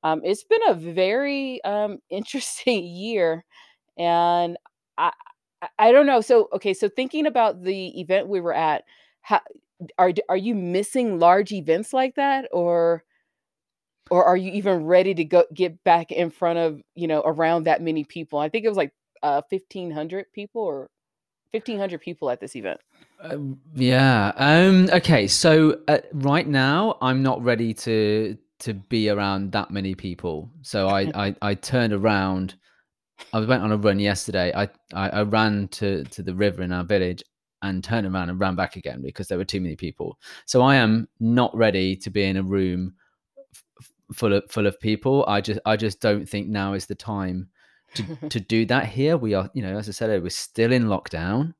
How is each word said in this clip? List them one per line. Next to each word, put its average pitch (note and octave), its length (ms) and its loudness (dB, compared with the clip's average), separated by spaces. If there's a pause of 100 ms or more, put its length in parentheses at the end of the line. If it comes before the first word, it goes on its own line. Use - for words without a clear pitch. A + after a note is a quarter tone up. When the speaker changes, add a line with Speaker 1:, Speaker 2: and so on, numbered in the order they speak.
Speaker 1:
um, D#3 240 0
it's G3+ 180 -2
been A4+ 260 2
a - 40 4
very, A#3+ 880 -2
um, G#3 420 -4
<laughs> - 40 -20
interesting A3 720 -4
year. F3 640 -2 (500)
And E3+ 600 2 (400)
I, E3+ 140 0 (500)
I, - 60 -12 (100)
I A3 140 8
don't C#4 160 8
know. B3+ 140 4
So, A3+ 320 4
okay, G3 200 -2
so G3+ 160 -2
thinking G#3 380 -2
about G#3+ 340 0
the F#3+ 400 -6
event F#3 260 0
we G3 140 -2
were E3+ 140 -2
at, D#3 300 0 (360)
how, - 200 0 (560)
are, F#3 140 4 (180)
are F#3 80 0
you G#3 180 -2
missing F#3+ 640 -2
large F#3 320 6
events F3 420 -2
like C4 220 0
that? C#4 360 -2
Or, E3+ 520 0 (1040)
or F3+ 160 4
are F3+ 120 6
you F#3 140 -4
even F#3 340 -2
ready F3+ 280 4
to E3+ 100 -2
go, E3+ 200 4 (100)
get F3 300 -4
back E3+ 280 2
in F3 180 -2
front E3+ 300 -2
of, D#3+ 220 -2 (140)
you E3+ 120 -6
know, D#3 180 0
around D#3+ 380 0
that D#3+ 180 2
many D#3+ 220 -4
people? D3+ 360 -8
I D3+ 100 -2
think A3 160 -4
it A3+ 40 2
was, G#3 80 -2
like, D3 160 -2 (300)
uh, C#3+ 160 0 (120)
fifteen F#3+ 400 -8
hundred E3 420 -8
people G#3+ 300 -10
or C#3 260 -8 (600)
fifteen A3 260 -6
hundred F#3+ 240 -6
people D3 300 -6
at A#2+ 80 -4
this - 160 -14
event. G2+ 240 -8 (400)
Speaker 2:
Um, C#3 400 -10 (160)
yeah. B2+ 600 4
Um, F3+ 560 6
okay. D#3+ 360 4
So, D#3 600 4
uh, D3 120 4 (120)
right C#3+ 360 0
now, D3 540 2
I'm C3 200 2
not B2+ 220 0
ready A#2 320 0
to, G#2+ 600 0 (240)
to A#2+ 140 -6
be G#2+ 360 -2
around G2 420 -2
that G2+ 180 -4
many F#2+ 240 -4
people. F2 580 -8 (120)
So G2 240 -2
I, G2 140 2
Speaker 1:
<laughs> G2+ 260 -2
Speaker 2:
I, G2+ 140 -4
I G2+ 140 -2
turned A#2 380 -2
around. F#2+ 600 -2 (800)
I A2+ 80 0
went A2+ 200 0
on G#2+ 100 0
a G#2+ 60 0
run G2+ 220 2
yesterday. F#2+ 560 -2
I, G2+ 80 0 (320)
I, F#2+ 140 -2
I G#2 120 -2
ran G#2+ 480 0
to, G2 360 -4
to - 180 -14
the F2+ 100 -6
river F#2 300 0
in F2+ 80 -4
our F2+ 120 -4
village F2+ 400 0 (380)
and F#2+ 220 -4
turned A2 240 -2
around F#2 240 -4
and F#2 80 -6
ran F#2+ 160 0
back F2+ 200 -4
again C2+ 280 -10
because C2+ 240 -10
there F#2 100 -4
were F#2+ 80 -2
too G2 160 -4
many E2+ 140 -6
people. E2+ 420 -10 (300)
So B2 160 4
I C3+ 140 6
am A2+ 300 2 (120)
not A#2 360 2
ready F#2+ 420 2
to - 120 -10
be G2 140 -2
in F#2+ 140 0
a F#2+ 40 -2
room F#2 540 -2 (580)
f-, - 100 -20 (180)
f-, - 100 -20 (260)
full G#2+ 160 2
of, G2+ 160 0
full G#2+ 160 -2
of G2 140 -2
people. C3 480 0
I G2+ 140 0
just, G#2 220 -4
I A2 140 2
just G#2 240 -4
don't G#2 260 0
think G#2 200 -8
now G2 260 -4
is F#2+ 140 -6
the G2+ 80 -10
time F#2 540 -6 (440)
to, - 100 -4 (120)
Speaker 1:
<laughs> D3+ 140 -10
Speaker 2:
to B2 100 -4
do A2+ 260 0
that B2 220 0
here. C3+ 300 0
We A2 180 -2
are, F#2+ 180 -2
you C3+ 80 -6
know, G2 160 -6
as G#2+ 100 -8
I G#2+ 40 -10
said, G#2+ 320 -2
we're F2 80 -6
still - 400 -2
in B2 140 2
lockdown. G#2 760 -2